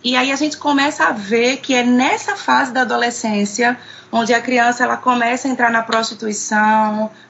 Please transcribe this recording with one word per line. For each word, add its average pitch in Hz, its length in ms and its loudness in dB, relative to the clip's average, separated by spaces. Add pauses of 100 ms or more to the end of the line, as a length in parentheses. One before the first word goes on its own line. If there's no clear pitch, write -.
E 247 100 0
aí 262 160 0
a 269 60 -2
gente 302 220 -2
começa 294 480 0
a 330 60 0
ver 233 440 0
que 269 180 -2
é 247 80 2
nessa 262 540 2
fase 262 360 0
da 254 100 0
adolescência 233 960 -2 (340)
onde 226 220 2
a 240 60 2
criança 247 440 2
ela 233 140 -2
começa 247 500 0
a - 20 0
entrar 240 200 2
na 226 120 0
prostituição, 214 1300 0 (200)